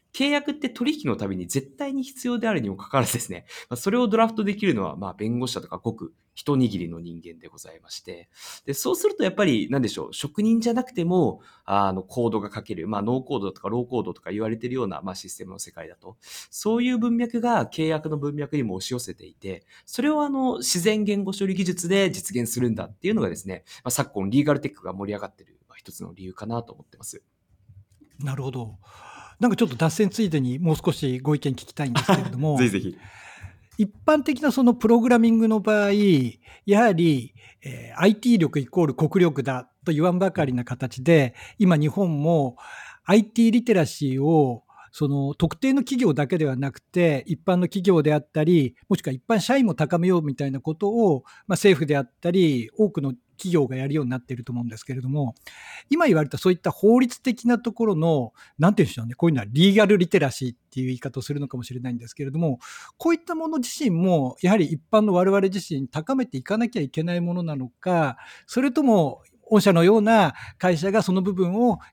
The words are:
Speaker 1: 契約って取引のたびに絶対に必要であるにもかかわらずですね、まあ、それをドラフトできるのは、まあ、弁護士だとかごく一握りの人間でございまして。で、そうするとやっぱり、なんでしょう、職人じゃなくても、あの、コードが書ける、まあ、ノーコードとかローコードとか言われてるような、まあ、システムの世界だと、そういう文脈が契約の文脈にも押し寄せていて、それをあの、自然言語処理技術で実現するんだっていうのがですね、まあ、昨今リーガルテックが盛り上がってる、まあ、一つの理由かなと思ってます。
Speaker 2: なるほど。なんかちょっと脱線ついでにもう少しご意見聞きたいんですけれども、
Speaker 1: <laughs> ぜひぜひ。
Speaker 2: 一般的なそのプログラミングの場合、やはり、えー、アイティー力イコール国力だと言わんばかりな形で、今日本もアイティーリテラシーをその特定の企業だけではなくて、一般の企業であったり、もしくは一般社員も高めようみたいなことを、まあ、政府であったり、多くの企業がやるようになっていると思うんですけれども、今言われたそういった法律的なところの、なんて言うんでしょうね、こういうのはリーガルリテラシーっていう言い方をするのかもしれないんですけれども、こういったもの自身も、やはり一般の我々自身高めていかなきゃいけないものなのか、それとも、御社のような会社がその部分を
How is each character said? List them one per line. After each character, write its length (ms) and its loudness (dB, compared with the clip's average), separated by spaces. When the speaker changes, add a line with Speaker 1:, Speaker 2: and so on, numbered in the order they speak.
Speaker 1:
契 180 -2
約 220 -2
っ 20 -8
て 140 -8
取 260 -4
引 160 -6
の 60 -2
た 120 -6
び 80 -4
に 100 -8
絶 300 -6
対 180 -6
に 80 -2
必 240 -10
要 120 -2
で 100 -2
あ 40 0
る 80 0
に 100 -4
も 60 -8
か 140 -18
か 80 2
わ 40 4
ら 40 0
ず 80 -4
で 60 -4
す 120 -10
ね、 140 -14
ま 60 -8
あ、 20 -8
そ 140 -4
れ 80 2
を 100 2
ド 80 0
ラ 120 4
フ 60 -8
ト 100 -4
で 120 -2
き 100 -4
る 80 2
の 100 -2
は、 120 -8
ま 120 -8
あ、 60 -10
弁 240 -4
護 80 -4
士 80 -8
だ 60 -8
と 80 -16
か 100 -12
ご 160 -6
く 180 -16
一 220 -2
握 220 0
り 100 -6
の 120 -12
人 220 -16
間 160 -20
で 100 -20
ご 100 -20
ざ 140 -20
い 80 -20
ま 100 -20
し 100 -16
て。 300 -20
で、 80 -8
そ 200 -4
う 40 -2
す 100 -2
る 100 0
と 60 -2
や 80 2
っ 40 -8
ぱ 100 0
り、 260 0
な 80 0
ん 40 0
で 60 -2
し 100 -8
ょ 80 -10
う、 80 -16
職 280 -6
人 180 2
じ 100 0
ゃ 40 -2
な 80 -2
く 80 -12
て 140 -4
も、 360 0
あ 280 0
の、 100 -6
コ 240 -4
ー 40 2
ド 100 -2
が 120 -10
書 100 -10
け 120 -10
る、 140 -8
ま 100 -4
あ、 40 -4
ノ 180 -2
ー 40 -12
コ 120 -6
ー 40 -4
ド 120 -6
と 80 -20
か 80 -8
ロ 140 -4
ー 40 -8
コ 140 -4
ー 20 -6
ド 120 -8
と 80 -20
か 80 -12
言 120 -6
わ 60 -4
れ 80 -4
て 120 -10
る 60 -6
よ 100 -4
う 40 -4
な、 140 -10
ま 100 -10
あ、 20 -12
シ 140 -16
ス 80 -16
テ 80 -16
ム 80 -16
の 60 -16
世 140 -16
界 160 -16
だ 80 -20
と、 260 -20
そ 540 -6
う 60 0
い 80 0
う 80 0
文 180 0
脈 240 -4
が 260 0
契 200 -4
約 220 -2
の 80 -4
文 180 -6
脈 220 -6
に 60 0
も 140 -4
押 100 -10
し 60 -8
寄 60 -4
せ 160 -10
て 120 -20
い 80 -20
て、 320 -14
そ 160 -8
れ 100 0
を 120 0
あ 80 -2
の、 280 -2
自 220 -4
然 240 0
言 180 -2
語 100 -6
処 140 -4
理 80 -2
技 120 -2
術 220 -6
で 220 2
実 240 -10
現 180 -4
す 80 -4
る 100 0
ん 40 -2
だ 100 -6
っ 80 -16
て 160 -8
い 20 0
う 40 0
の 60 0
が 80 -2
で 80 -8
す 100 -16
ね、 180 -12
ま 40 -6
あ、 20 -4
昨 220 -4
今 180 -4
リ 120 2
ー 20 -2
ガ 100 2
ル 60 -2
テ 100 -8
ッ 40 -18
ク 100 -20
が 100 -10
盛 160 -8
り 40 -6
上 60 -10
が 80 -10
っ 60 -20
て 100 -20
る、 240 -20
ま 60 -20
あ、 20 -20
一 160 -20
つ 80 -20
の 140 -16
理 100 -18
由 80 -14
か 140 -14
な 160 -6
と 100 -20
思 100 -20
っ 40 -20
て 100 -20
ま 80 -20
す。 180 -18
Speaker 2:
な 160 -6
る 80 -8
ほ 80 -8
ど。 280 -12
な 60 4
ん 20 4
か 60 0
ち 80 0
ょ 20 2
っ 20 -10
と 60 -8
脱 160 0
線 180 0
つ 140 -4
い 80 0
で 100 0
に 200 -2
も 140 2
う 20 2
少 160 -2
し 260 -4
ご 160 0
意 60 -2
見 120 -2
聞 40 -4
き 160 -18
た 120 -6
い 60 -4
ん 20 -4
で 80 0
す 60 -6
け 100 4
れ 140 -4
ど 80 -8
も、 180 0
Speaker 1:
<laughs> 60 4
ぜ 40 6
ひ 40 2
ぜ 100 -2
ひ。 160 -8
Speaker 2:
一 120 0
般 160 4
的 180 -4
な 120 2
そ 100 0
の 120 6
プ 120 0
ロ 140 6
グ 80 2
ラ 100 6
ミ 120 6
ン 80 4
グ 100 4
の 100 2
場 280 2
合、 40 2
や 160 6
は 100 6
り、 420 0
え 320 -14
ー、 40 -10
ア 60 4
イ 100 6
テ 140 0
ィ 40 8
ー 40 4
力 220 2
イ 60 -6
コ 160 0
ー 40 4
ル 80 -2
国 280 2
力 200 2
だ 260 -4
と 80 -2
言 120 2
わ 60 4
ん 80 0
ば 120 2
か 140 -2
り 80 -2
な 120 -2
形 380 -8
で、 320 4
今 180 6
日 160 2
本 300 0
も 340 2
ア 120 6
イ 80 6
テ 180 0
ィ 60 6
ー 20 4
リ 140 2
テ 100 2
ラ 120 4
シ 340 -4
ー 40 0
を 380 4
そ 160 -2
の 260 -2
特 220 -2
定 160 0
の 80 2
企 220 -2
業 100 4
だ 140 0
け 120 -2
で 60 0
は 100 -2
な 160 -4
く 100 -18
て、 460 0
一 160 -6
般 140 2
の 60 2
企 200 -4
業 200 4
で 120 2
あ 40 0
っ 120 -8
た 140 -2
り、 320 2
も 80 2
し 60 -10
く 60 -8
は 40 -4
一 140 -10
般 140 2
社 160 0
員 100 4
も 80 0
高 240 0
め 100 2
よ 100 4
う 40 0
み 140 -4
た 100 -4
い 60 -4
な 80 -8
こ 140 -6
と 160 -2
を、 340 2
ま 80 -2
あ、 20 0
政 220 4
府 80 -2
で 100 2
あ 60 0
っ 180 -10
た 100 -2
り、 460 2
多 140 2
く 100 -4
の 140 -4
企 160 -4
業 120 4
が 80 -8
や 140 -6
る 60 -2
よ 80 0
う 20 -4
に 60 -4
な 80 -4
っ 20 -8
て 140 -10
い 20 -6
る 80 -12
と 80 -10
思 100 -4
う 20 -6
ん 40 -6
で 80 -12
す 80 -20
け 100 -10
れ 60 -6
ど 80 -6
も、 260 -4
今 160 2
言 80 6
わ 80 4
れ 60 -2
た 100 -8
そ 120 2
う 20 4
い 40 2
っ 20 -20
た 120 -2
法 300 4
律 200 0
的 280 -2
な 100 4
と 140 -6
こ 140 -2
ろ 100 2
の、 360 2
な 120 4
ん 40 0
て 100 4
言 20 4
う 20 -8
ん 20 -8
で 40 -14
し 60 -8
ょ 40 -6
う 20 -6
ね、 80 -10
こ 140 0
う 20 6
い 20 2
う 20 0
の 60 0
は 100 -8
リ 220 6
ー 40 2
ガ 100 6
ル 120 6
リ 100 2
テ 120 4
ラ 100 2
シ 160 -8
ー 80 -8
っ 40 -20
て 100 -8
い 40 -4
う 20 -4
言 100 -4
い 40 -18
方 180 -10
を 40 -8
す 120 -8
る 60 -6
の 80 -6
か 80 -12
も 80 -8
し 100 -14
れ 60 -10
な 100 -8
い 40 -6
ん 40 -8
で 80 -14
す 80 -20
け 100 -10
れ 60 -8
ど 80 -6
も、 220 -2
こ 120 0
う 40 4
い 20 2
っ 80 -16
た 100 -8
も 140 -4
の 100 -2
自 240 -6
身 80 2
も、 520 2
や 80 4
は 80 6
り 80 2
一 140 -4
般 80 6
の 140 2
我 100 4
々 240 4
自 100 -4
身 300 -6
高 260 -6
め 120 -2
て 100 -12
い 80 -8
か 140 -2
な 100 0
き 100 -6
ゃ 40 -2
い 60 -4
け 140 -4
な 120 -2
い 60 -2
も 140 -2
の 80 -4
な 140 -6
の 120 -6
か、 500 -2
そ 140 -2
れ 100 2
と 120 0
も、 400 2
御 100 8
社 140 6
の 100 6
よ 140 8
う 40 4
な 320 4
会 220 2
社 140 -2
が 100 2
そ 100 0
の 80 2
部 140 -2
分 220 0
を 220 2